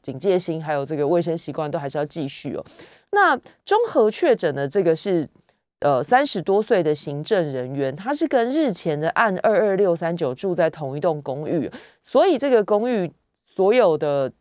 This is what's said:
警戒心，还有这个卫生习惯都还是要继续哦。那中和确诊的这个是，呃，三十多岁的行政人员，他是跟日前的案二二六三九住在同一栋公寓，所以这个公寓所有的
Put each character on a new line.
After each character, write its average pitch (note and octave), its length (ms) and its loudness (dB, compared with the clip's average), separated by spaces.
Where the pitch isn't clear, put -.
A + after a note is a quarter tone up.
警 C3 180 -12
戒 F3+ 180 2
心， D#3+ 260 -6
还 D#3 100 -4
有 C#3 120 -2
这 D3+ 100 -6
个 D3 100 0
卫 E3+ 160 2
生 E3 160 -2
习 D#3+ 140 -12
惯 D3+ 180 -6
都 E3 100 -4
还 C#3+ 100 -8
是 D3 80 -8
要 D3 80 -2
继 D3 220 -8
续 C3+ 260 -10
哦。 - 100 -8
那 F#4 240 4
中 G#4 120 2
和 A3 220 4
确 A#3+ 260 2
诊 D#3 180 -2
的 C#3 140 -2
这 C#3 160 0
个 D#3+ 120 4
是， E3+ 320 -2
呃， B2+ 240 2
三 C4 220 4
十 G#3 160 -4
多 G3 200 2
岁 G#3 220 2
的 D3+ 100 2
行 D3 300 -8
政 E3+ 280 0
人 B2+ 220 -6
员， C#3 200 -2
他 G3 200 -6
是 D4+ 140 -2
跟 B3 220 0
日 C#4+ 220 0
前 E3 260 -4
的 D#3 120 -2
案 G#3+ 300 0
二 G#3+ 280 2
二 G3 80 0
六 F#3 200 2
三 E3+ 200 -4
九 D3 180 -2
住 F#3 200 -4
在 D#3+ 160 2
同 C#3+ 260 -8
一 D3 40 -6
栋 D3+ 220 0
公 C#3+ 280 -8
寓， C#3 200 -2
所 D4+ 260 4
以 E4 100 4
这 C#4 120 -2
个 A3+ 140 6
公 G#3+ 260 0
寓 G3+ 220 -2
所 F#3+ 300 2
有 G3 240 4
的 C#3+ 440 -2